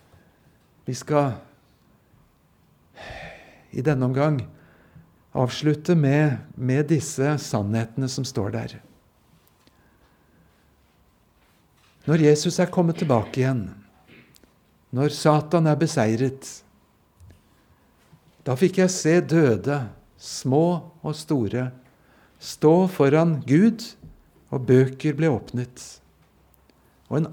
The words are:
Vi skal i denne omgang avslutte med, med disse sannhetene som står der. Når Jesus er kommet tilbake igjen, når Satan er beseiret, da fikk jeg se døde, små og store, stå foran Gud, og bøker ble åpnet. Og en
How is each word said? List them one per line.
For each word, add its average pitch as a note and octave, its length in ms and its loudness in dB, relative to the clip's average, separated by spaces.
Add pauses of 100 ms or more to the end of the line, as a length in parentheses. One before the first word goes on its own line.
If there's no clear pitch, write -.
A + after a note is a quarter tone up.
(880)
Vi B2+ 80 -6
skal C#3+ 380 -2 (2500)
i C3 120 -6
denne C3 240 2
omgang C#3 320 0 (920)
avslutte D3 600 0
med, C#3+ 460 2 (160)
med C3 320 -2
disse D3 520 0
sannhetene A2+ 680 -4
som C3 160 -6
står G#2 320 -4
der. A#2 180 -10 (3250)
Når D#3+ 180 4
Jesus D3+ 320 2
er F3+ 140 0
kommet E3 260 0
tilbake B2+ 420 0
igjen, B2+ 260 -2 (1300)
når C#3+ 220 -2
Satan D#3 540 2
er D3 100 2
beseiret, C3 680 0 (1900)
da B2+ 160 -2
fikk F#3 220 2
jeg F#3 100 2
se E3 320 2
døde, C#3+ 540 2 (420)
små C#3+ 460 0 (340)
og D3+ 160 -8
store, B2+ 540 -4 (760)
stå - 320 4 (160)
foran D#3 460 2 (100)
Gud, G3 380 4 (680)
og C3 140 -4
bøker C3 500 2
ble D#3+ 160 2
åpnet. - 520 -8 (1200)
Og C3+ 120 -2
en D#3 120 -4